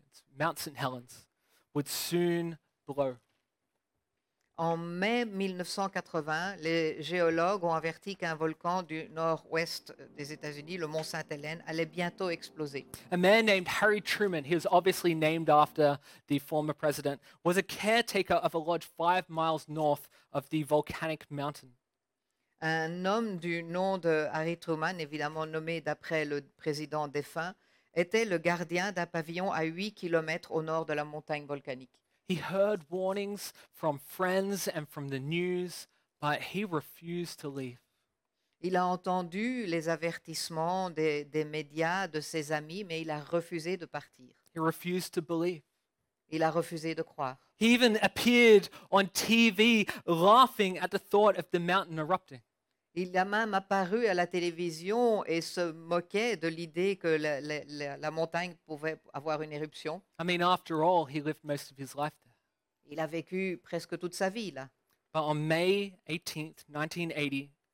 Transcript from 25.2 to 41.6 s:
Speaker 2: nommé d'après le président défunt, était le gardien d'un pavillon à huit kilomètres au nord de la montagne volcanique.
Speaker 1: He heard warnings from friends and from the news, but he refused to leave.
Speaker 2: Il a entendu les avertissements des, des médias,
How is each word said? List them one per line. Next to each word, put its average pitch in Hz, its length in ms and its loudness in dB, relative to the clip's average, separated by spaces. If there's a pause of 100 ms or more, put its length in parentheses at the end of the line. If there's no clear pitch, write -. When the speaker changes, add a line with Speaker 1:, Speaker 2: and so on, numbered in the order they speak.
Speaker 2:
nommé 160 340 -4
d'après 151 420 -2
le 143 180 -2 (160)
président 151 500 -4
défunt, 160 480 -6 (400)
était 175 300 2
le 180 120 0
gardien 170 540 0
d'un 175 160 -4
pavillon 170 440 -4
à 160 120 -2
huit 180 300 -6
kilomètres 165 580 -2
au 160 100 0
nord 160 240 -2
de 156 80 -4
la 147 100 -2
montagne 151 440 -8
volcanique. 131 500 -10 (320)
Speaker 1:
He 185 60 2
heard 196 540 0
warnings 196 600 -4 (220)
from 147 260 -2
friends 190 680 -2
and 151 180 -6
from 143 220 -10
the 135 100 -4
news, 175 680 -2 (340)
but 147 180 0 (140)
he 190 100 -4
refused 170 800 -8
to 147 80 -8
leave. 131 300 -10 (840)
Speaker 2:
Il 180 160 0
a 180 80 4
entendu 185 800 -2
les 165 240 -2
avertissements 165 1000 -4
des, 151 360 0
des 151 180 -2
médias, 156 640 -2